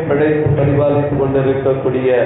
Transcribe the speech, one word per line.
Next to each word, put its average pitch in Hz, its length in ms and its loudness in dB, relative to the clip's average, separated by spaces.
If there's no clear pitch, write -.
படைத்து 151 440 0
பரிபாலித்துக் 143 720 0
கொண்டிருக்கக்கூடிய 131 880 0